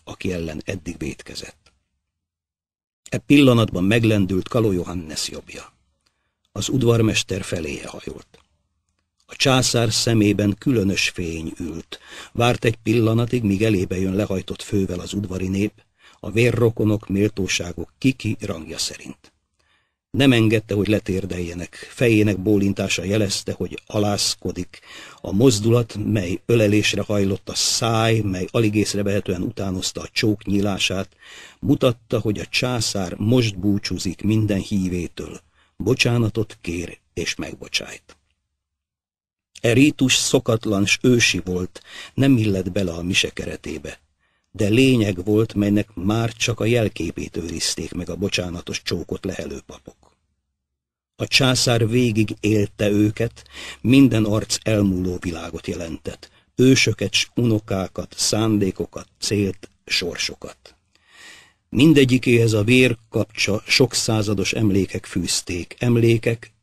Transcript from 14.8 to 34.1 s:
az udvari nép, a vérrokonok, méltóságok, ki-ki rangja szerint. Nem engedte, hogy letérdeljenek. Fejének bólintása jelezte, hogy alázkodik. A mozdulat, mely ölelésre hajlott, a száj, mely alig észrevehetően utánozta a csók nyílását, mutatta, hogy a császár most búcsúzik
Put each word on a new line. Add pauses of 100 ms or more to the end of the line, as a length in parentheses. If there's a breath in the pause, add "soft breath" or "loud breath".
az
udvari
nép, (460 soft breath)
a
vérrokonok,
méltóságok,
ki-ki
rangja
szerint. (840)
Nem
engedte,
hogy
letérdeljenek.
Fejének
bólintása
jelezte,
hogy
alázkodik. (420 loud breath)
A
mozdulat,
mely
ölelésre
hajlott,
a
száj,
mely
alig
észrevehetően
utánozta
a
csók
nyílását, (500 loud breath)
mutatta,
hogy
a
császár
most
búcsúzik